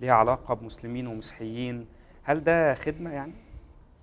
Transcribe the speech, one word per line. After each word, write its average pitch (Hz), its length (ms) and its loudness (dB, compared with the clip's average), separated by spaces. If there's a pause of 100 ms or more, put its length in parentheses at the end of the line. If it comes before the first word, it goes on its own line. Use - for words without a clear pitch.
ليها 123 120 4
علاقة 120 400 4
بمسلمين 117 540 -8
ومسيحيين، 117 760 -8 (380)
هل 151 200 0
ده 160 300 4
خدمة 156 360 -6
يعني؟ 143 240 -8 (680)